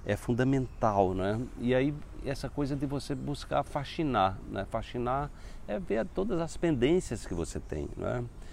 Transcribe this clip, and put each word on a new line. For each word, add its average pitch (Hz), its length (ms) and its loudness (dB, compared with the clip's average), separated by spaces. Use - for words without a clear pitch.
é 104 140 0
fundamental, 117 960 4
né? 98 260 0
E 123 160 4
aí 139 180 4
essa 135 240 -4
coisa 147 260 -2
de 143 120 -2
você 139 260 -2
buscar 139 500 -2
fascinar, 123 720 2
né? 101 160 -2
Fascinar 123 640 -2
é 208 100 -2
ver 208 300 0
todas 185 340 0
as 165 160 -4
pendências 160 680 4
que - 120 -4
você 82 240 -2
tem, - 360 -4
né? 110 280 -2